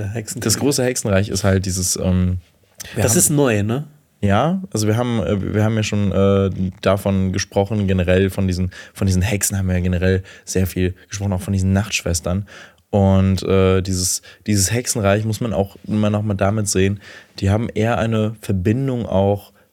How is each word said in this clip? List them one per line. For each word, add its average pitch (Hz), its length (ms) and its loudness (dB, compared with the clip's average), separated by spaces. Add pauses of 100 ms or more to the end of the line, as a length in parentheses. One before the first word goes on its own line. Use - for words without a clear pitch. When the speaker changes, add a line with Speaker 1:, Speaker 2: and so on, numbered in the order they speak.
(120)
Speaker 1:
Hexenkönigreich. 110 320 -8
Speaker 2:
Das 107 140 0
große 135 260 0
Hexenreich 104 460 0
ist 98 140 -4
halt 95 220 2
dieses, 92 300 -4
ähm, 90 420 0 (560)
wir 107 80 -2
Speaker 1:
Das 117 100 2
Speaker 2:
haben 175 60 2
Speaker 1:
ist 175 120 2
neu, 131 340 2
ne? 123 200 -2 (360)
Speaker 2:
Ja, 131 400 2 (120)
also 104 160 -2
wir 107 80 2
haben, 120 260 0
äh, 92 320 -2
wir 107 80 2
haben 113 140 0
ja 107 80 0
schon, 101 260 -2
äh, 98 400 2 (320)
davon 95 500 0
gesprochen, 98 540 -2
generell 92 440 2
von 95 180 -2
diesen, 90 220 -2 (220)
von 101 140 -2
diesen 92 160 2
Hexen 101 340 -2
haben 95 120 -2
wir 90 80 0
ja 90 40 0
generell 92 440 0 (200)
sehr 95 220 -2
viel 90 280 -2 (140)
gesprochen, 101 240 -4
auch 92 80 -2
von 98 120 -6
diesen 95 200 0
Nachtschwestern. 95 760 -2 (440)
Und, 95 540 4
äh, 95 360 4
dieses, 92 420 -2 (260)
dieses 98 240 0
Hexenreich 107 520 0
muss 107 160 -4
man 117 120 -2
auch 98 240 -2 (100)
immer 107 240 0
noch 104 120 0
mal 107 120 -2
damit 101 340 0
sehen, 98 300 2 (400)
die 98 120 0
haben 107 180 0
eher 113 300 0
eine 110 420 0
Verbindung 113 680 -2
auch 98 460 0 (200)